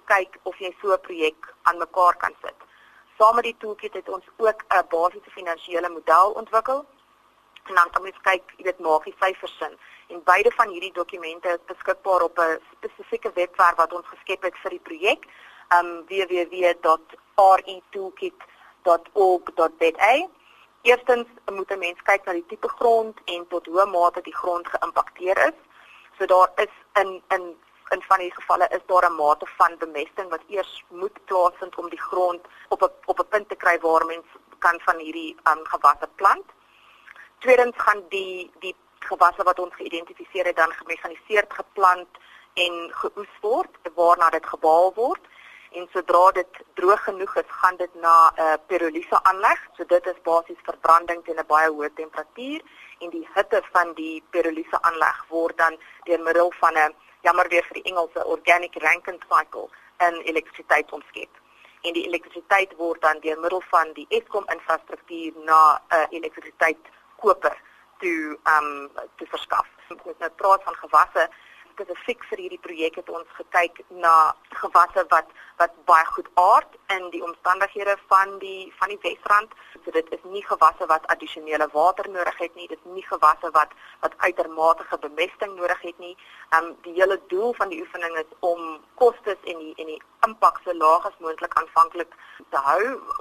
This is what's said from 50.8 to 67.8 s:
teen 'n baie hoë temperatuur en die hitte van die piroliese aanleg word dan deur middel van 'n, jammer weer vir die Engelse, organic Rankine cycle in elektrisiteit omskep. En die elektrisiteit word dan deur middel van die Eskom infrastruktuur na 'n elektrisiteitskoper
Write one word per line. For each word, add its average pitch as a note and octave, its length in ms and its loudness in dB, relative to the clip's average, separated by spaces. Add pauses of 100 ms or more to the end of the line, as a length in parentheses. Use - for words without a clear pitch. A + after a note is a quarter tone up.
teen E3 160 -8
'n D#3 80 -8
baie D#3 220 4
hoë D3+ 240 -6
temperatuur A#3 680 -12 (380)
en F3 100 -14
die E3 240 -12
hitte G3 280 0 (100)
van E3+ 220 2
die D#3+ 360 -10
piroliese E3 520 -2
aanleg E3 460 0
word E3 300 -4
dan D#3+ 200 0 (260)
deur E3+ 160 -2
middel E3+ 400 2
van E3 180 2
'n, D#3 180 2 (260)
jammer F3 260 2
weer E3+ 160 0
vir - 180 -18
die F#3 100 -10
Engelse, E3+ 340 -4
organic F3 560 0
Rankine E3+ 380 -2 (100)
cycle D#3 400 -2 (280)
in F3 240 2
elektrisiteit D#3 720 -4
omskep. - 380 -16 (520)
En E3+ 120 -6
die E3+ 120 -4
elektrisiteit F3+ 680 -4
word E3 260 -6
dan D#3 180 2
deur D#3 200 -6
middel F3 220 -4
van D#3+ 320 0
die D3 160 -16
Eskom G#3+ 380 -4
infrastruktuur D#3+ 880 -8 (120)
na D#3 440 6
'n D#3+ 200 2
elektrisiteitskoper D#3+ 1500 -4 (400)